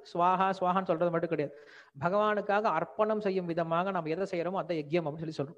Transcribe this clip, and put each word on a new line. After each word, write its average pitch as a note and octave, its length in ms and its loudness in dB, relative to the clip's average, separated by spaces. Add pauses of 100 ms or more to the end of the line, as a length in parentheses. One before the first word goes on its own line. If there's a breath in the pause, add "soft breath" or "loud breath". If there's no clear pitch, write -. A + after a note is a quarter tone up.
(140)
ஸ்வாஹா, F#3 460 4
ஸ்வாஹான்னு F#3 240 2
சொல்றது F3 280 2
மட்டும் E3 180 0
கிடையாது. D3 280 -2 (420 loud breath)
பகவானுக்காக G3+ 600 2
அர்ப்பணம் G#3+ 580 0
செய்யும் F#3+ 260 0
விதமாக E3+ 460 0
நம்ம E3 180 -2
எதை F3+ 220 -2
செய்யறோமோ F3 240 -2
அதை D#3+ 300 -2
யஜ்யம் E3 200 0
அப்படின்னு D#3+ 240 -6
சொல்லி D#3 80 -10
சொல்றோம். D3 200 -4